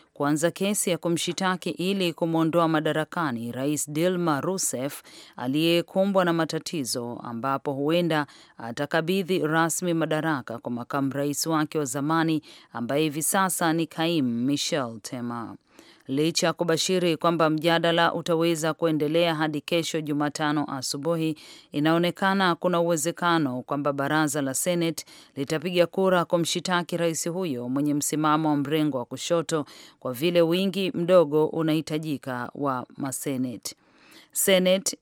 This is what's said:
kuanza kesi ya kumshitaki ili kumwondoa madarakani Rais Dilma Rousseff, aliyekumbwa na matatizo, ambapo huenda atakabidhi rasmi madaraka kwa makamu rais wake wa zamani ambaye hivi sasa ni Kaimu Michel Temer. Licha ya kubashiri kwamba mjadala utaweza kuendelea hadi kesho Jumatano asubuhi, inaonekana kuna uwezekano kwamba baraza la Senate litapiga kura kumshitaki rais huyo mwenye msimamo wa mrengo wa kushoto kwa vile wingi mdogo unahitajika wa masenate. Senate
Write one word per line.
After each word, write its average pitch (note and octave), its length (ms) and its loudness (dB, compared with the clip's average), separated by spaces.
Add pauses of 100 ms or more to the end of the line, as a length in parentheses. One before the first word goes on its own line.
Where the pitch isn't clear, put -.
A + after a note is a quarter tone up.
(140)
kuanza D3 360 0
kesi G3+ 400 -2
ya D#3+ 80 0
kumshitaki F3+ 720 -2
ili F3+ 420 -2
kumwondoa E3 560 2
madarakani D3+ 840 -2
Rais C#3+ 380 -4
Dilma E3+ 500 0
Rousseff, D3 600 -4 (340)
aliyekumbwa E3+ 880 2
na E3+ 80 2
matatizo, D3 920 -4
ambapo C3+ 500 -4
huenda D#3 540 2 (320)
atakabidhi D#3+ 800 -2
rasmi E3 560 0
madaraka D#3 640 -2
kwa A#2+ 140 -8
makamu C3 400 -2
rais C#3+ 340 -2
wake D#3 320 0
wa D3 60 0
zamani D#3 580 0 (300)
ambaye B2 300 -2
hivi D#3 200 -2
sasa F3+ 500 0
ni E3 140 0
Kaimu C3+ 600 0
Michel C3+ 560 -2
Temer. A#2+ 520 -10 (540)
Licha D#3 380 2
ya E3 60 2
kubashiri E3+ 640 0
kwamba E3+ 340 4
mjadala E3 640 2
utaweza E3 600 0
kuendelea D#3+ 600 2
hadi D3+ 260 -2
kesho E3 400 -2
Jumatano D3 680 -2
asubuhi, D#3 680 -2 (360)
inaonekana F3 840 2
kuna F3 260 0
uwezekano E3 840 0
kwamba C#3+ 300 -2
baraza D3 500 2
la C3 120 -2
Senate E3+ 500 -2 (320)
litapiga E3 500 0
kura F#3 380 2
kumshitaki F3 720 -2
rais E3 320 -2
huyo D#3 400 -4
mwenye C#3+ 260 0
msimamo D3+ 540 2
wa D3 80 2
mrengo D3 420 0
wa A#2+ 60 -4
kushoto D#3+ 600 -2 (360)
kwa B2+ 120 -6
vile E3+ 300 4
wingi F#3 520 2
mdogo E3 520 4
unahitajika D#3 1080 -2
wa C3 320 -2 (100)
masenate. B2+ 800 -6 (600)
Senate F#3 640 2